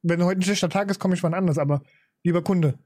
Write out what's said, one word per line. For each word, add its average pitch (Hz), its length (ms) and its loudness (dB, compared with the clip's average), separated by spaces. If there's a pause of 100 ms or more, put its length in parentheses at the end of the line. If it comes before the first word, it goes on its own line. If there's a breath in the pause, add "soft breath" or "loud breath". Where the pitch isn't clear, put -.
Wenn 170 200 0
heute 185 180 0
ein - 20 0
schlechter 190 260 0
Tag 202 220 -2
ist, 190 80 -4
komme 185 160 0
ich 175 80 -6
wann 165 100 0
anders. 175 240 0
Aber, 143 240 0 (400 soft breath)
lieber 170 220 0
Kunde 165 420 0